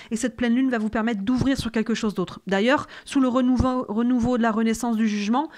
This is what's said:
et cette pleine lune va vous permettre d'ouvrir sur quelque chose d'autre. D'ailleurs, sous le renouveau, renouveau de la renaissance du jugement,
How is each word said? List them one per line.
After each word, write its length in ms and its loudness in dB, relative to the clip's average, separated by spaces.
et 60 -2
cette 180 -4
pleine 200 0
lune 140 2
va 100 0
vous 100 -2
permettre 320 -2
d'ouvrir 360 2
sur 140 -4
quelque 220 0
chose 200 -2
d'autre. 320 -6
D'ailleurs, 420 0
sous 160 0
le 80 4
renouveau, 580 2
renouveau 500 0
de 60 2
la 80 2
renaissance 460 0
du 100 2
jugement, 500 0